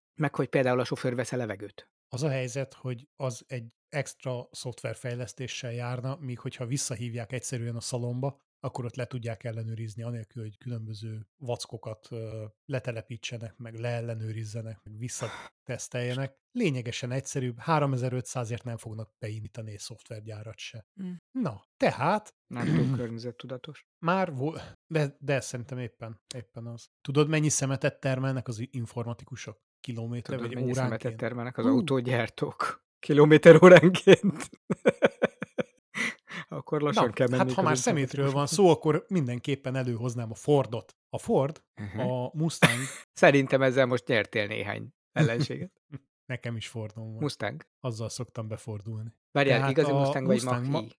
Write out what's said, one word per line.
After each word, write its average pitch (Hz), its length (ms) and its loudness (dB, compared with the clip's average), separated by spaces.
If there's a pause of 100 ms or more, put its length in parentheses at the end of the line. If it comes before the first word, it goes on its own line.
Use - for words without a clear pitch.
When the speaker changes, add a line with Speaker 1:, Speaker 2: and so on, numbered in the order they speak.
(200)
Speaker 1:
Meg 151 140 -2
hogy 135 140 -2
például 127 320 2
a 120 40 0
sofőr 127 300 -4
vesz-e 123 220 -4
levegőt. 104 520 -8 (200)
Speaker 2:
Az 123 140 -6
a 156 60 0
helyzet, 131 460 -4
hogy 127 420 -10
az 127 300 -8
egy 117 220 -10 (200)
extra 131 600 -8
szoftverfejlesztéssel 123 1200 -10
járna, 120 480 -6
míg 123 180 -8
hogyha 127 280 -10
visszahívják 120 680 -6
egyszerűen 117 440 -6
a 117 40 -10
szalomba, 123 580 -4 (220)
akkor 127 240 -8
ott 117 120 -8
le 120 100 -6
tudják 113 380 -8
ellenőrizni, 113 580 -8
anélkül, 117 400 -10
hogy 107 160 -14
különböző 110 680 -10 (100)
vackokat, 117 760 -10
ö, 110 340 -10 (200)
letelepítsenek, 117 920 -10
meg 117 180 -14
leellenőrizzenek, 113 1080 -8
meg 107 160 -18
visszateszteljenek. 123 1400 -8 (220)
Lényegesen 127 520 -2
egyszerűbb, 127 480 -4
háromezer-ötszázért 127 1080 -2
nem 117 120 -8
fognak 110 420 -12
beindítani 107 540 -12
egy 101 60 -16
szoftvergyárat 107 800 -16
se. - 280 -16 (140)
Speaker 1:
Hm. 185 100 -10 (300)
Speaker 2:
Na, 131 240 -6 (120)
tehát 196 580 0 (120)
Speaker 1:
Nem 120 280 -4
túl 135 220 0
környezettudatos. 120 880 -10 (180)
Speaker 2:
már 180 300 0
vo-, 143 220 -4 (360)
de, 151 260 0
de 139 220 -2
szerintem 123 380 -10
éppen, 113 420 -12 (140)
éppen 117 320 -14
az. 117 200 -14 (140)
Tudod, 147 280 2
mennyi 156 200 2
szemetet 139 520 -2
termelnek 131 480 -4
az 113 100 -8
i-, 120 140 -8
informatikusok 117 840 -10 (220)
kilométer 120 560 -8
Speaker 1:
Tudod, 120 160 -6
Speaker 2:
vagy - 100 -8
Speaker 1:
mennyi 127 120 -2
szemetet 127 200 0
Speaker 2:
óránként? 117 260 -6
Speaker 1:
termelnek 120 380 -6
az 113 60 0
Speaker 2:
Hú! 254 60 4
Speaker 1:
autógyártók 131 1160 -2 (120)
kilométer 151 640 12
óránként? 180 880 10 (160)
<laughs> - 1800 -2
Akkor 151 320 -4
lassan 147 240 4
Speaker 2:
Na, 117 80 0
Speaker 1:
kell 127 160 2
Speaker 2:
hát 127 100 0
Speaker 1:
mennünk 131 180 2
Speaker 2:
ha - 40 0
Speaker 1:
az 180 60 2
Speaker 2:
már 151 100 4
szemétről 139 540 0
van 131 40 -2
Speaker 1:
informatikusoknak. 143 320 4
Speaker 2:
szó, 165 100 8
akkor 156 320 0
mindenképpen 131 680 -2
előhoznám 120 540 -4
a 113 40 -10
Fordot. 120 640 0 (120)
A 117 100 -6
Ford, 156 440 -2 (120)
Speaker 1:
Mhm. 104 260 -10
Speaker 2:
a 127 340 -4
Mustang 151 440 4 (240)
Speaker 1:
<laughs> - 180 -20
Szerintem 139 420 6
ezzel 131 240 4
most 123 200 -2
nyertél 107 400 0
néhány 107 420 -8 (240)
ellenséget. 131 760 -2
Speaker 2:
<laughs> - 240 -18 (200)
Nekem 117 240 -6
is 107 120 -8
Fordom 110 440 -10
van. 110 100 -8
Speaker 1:
Mustang? 143 420 -6 (160)
Speaker 2:
Azzal 113 280 -6
szoktam 113 400 -10
befordulni. 110 640 -10 (180)
Speaker 1:
Várjál, 139 280 4
Speaker 2:
Tehát 135 120 0
Speaker 1:
igazi 147 200 2
Speaker 2:
a 139 80 2
Speaker 1:
Mustang 139 280 0
vagy - 160 4
Speaker 2:
Mustang 123 240 -2
Speaker 1:
Mach-E? 135 320 -4